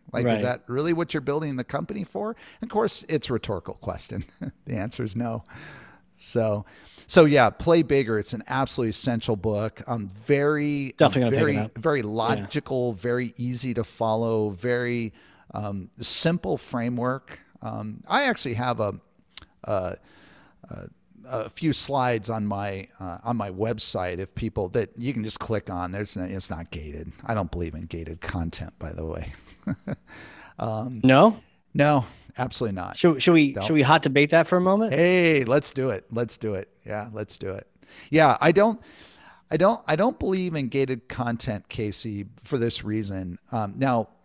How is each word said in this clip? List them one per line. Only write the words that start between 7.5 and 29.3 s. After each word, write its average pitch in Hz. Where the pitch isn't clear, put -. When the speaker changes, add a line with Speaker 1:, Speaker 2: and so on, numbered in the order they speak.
Speaker 1:
Play 170
Bigger. 123
It's -
an 110
absolutely 131
essential 113
book. 104
Um, 113
very, 143
Speaker 2:
Definitely 135
gonna 120
pick -
Speaker 1:
very, 143
Speaker 2:
it -
up. -
Speaker 1:
very 147
Speaker 2:
Yeah. 104
Speaker 1:
logical, 113
very 120
easy 123
to 110
follow, 113
very, 120
um, 101
simple 165
framework. 123
Um, 110
I 277
actually 151
have 120
a, 101
a, 92
a, 50
a 120
few 160
slides 123
on 110
my, 101
uh, 90
on 117
my 101
website 92
if 95
people 104
that 110
you 123
can 113
just 107
click -
on. 90
There's 101
no, 92
it's 92
not 85
gated. 78
I 113
don't 95
believe 85
in 82
gated 82
content, 82
by 80
the 82
way. 80